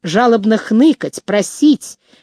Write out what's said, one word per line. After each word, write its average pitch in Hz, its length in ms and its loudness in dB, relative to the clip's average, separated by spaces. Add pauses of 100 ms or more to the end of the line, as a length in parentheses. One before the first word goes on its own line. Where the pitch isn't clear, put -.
жалобно 220 500 0
хныкать, - 680 0
просить, - 760 -2 (240)